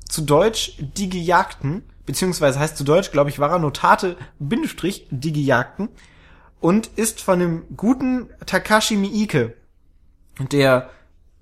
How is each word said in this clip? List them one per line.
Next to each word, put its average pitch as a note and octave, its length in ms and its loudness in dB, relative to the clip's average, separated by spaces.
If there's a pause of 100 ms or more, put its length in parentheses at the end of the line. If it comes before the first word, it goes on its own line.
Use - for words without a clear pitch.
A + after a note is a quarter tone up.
zu - 160 -6
Deutsch D3+ 560 0
Die F#3 300 -6
Gejagten, F3 760 -2 (200)
beziehungsweise D3 540 0
heißt D#3 180 -2
zu C#3+ 80 -8
Deutsch, E3 280 2
glaub C#3+ 160 2
ich, C#3+ 100 -8
Wara D#3 200 0
no D3+ 120 0
Tate F3+ 460 2 (220)
Bindestrich G3+ 720 -4
Die C#3+ 220 -4
Gejagten C3+ 560 0 (720)
und G3+ 360 2
ist A3 260 -4
von F3+ 180 2
dem E3 240 -2 (120)
guten B3+ 520 -2 (160)
Takashi G#3+ 520 2
Miike, G3 580 0 (1000)
der C3 380 2 (520)